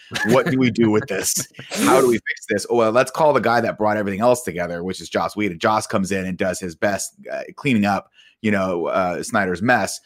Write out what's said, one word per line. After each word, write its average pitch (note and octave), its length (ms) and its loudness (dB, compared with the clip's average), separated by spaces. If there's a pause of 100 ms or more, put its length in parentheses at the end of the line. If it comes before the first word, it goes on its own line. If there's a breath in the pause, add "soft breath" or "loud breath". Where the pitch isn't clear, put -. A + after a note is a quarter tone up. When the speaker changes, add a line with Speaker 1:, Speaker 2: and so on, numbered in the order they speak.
(280 loud breath)
Speaker 1:
What B2 200 4
do C3 100 0
we B2+ 140 2
do A2+ 180 2
with G#2+ 180 0
this? F#2+ 280 -4 (240)
Speaker 2:
<laughs> - 100 -18
Speaker 1:
How C3+ 300 2
do C3 80 4
we A#2 80 4
fix - 340 -8
this? G2+ 200 -2
Oh, A#2 80 0
well, A2+ 140 4
let's C3 200 2
call D3+ 220 2
the C3+ 80 2
guy A#2 180 2
that G2 180 -2
brought G#2+ 200 0
everything G2 240 -2
else A#2+ 220 4
together, E2+ 400 -6
which F#2 180 -6
is E2+ 80 -14
Joss E2+ 260 -2
Whedon. G2 240 -2
Joss A2 260 0
comes F#2+ 260 -2
in F#2+ 140 -2
and F#2 120 -6
does F#2 240 -2
his E2+ 140 -8
best, - 400 -2 (160)
uh, C#2 120 -8 (140)
cleaning A#2 280 2
up, G2 240 -2 (320 soft breath)
you G#2+ 100 0
know, F#2 360 0
uh, F2 340 0
Snyder's F#2 400 -2
mess, A2+ 440 0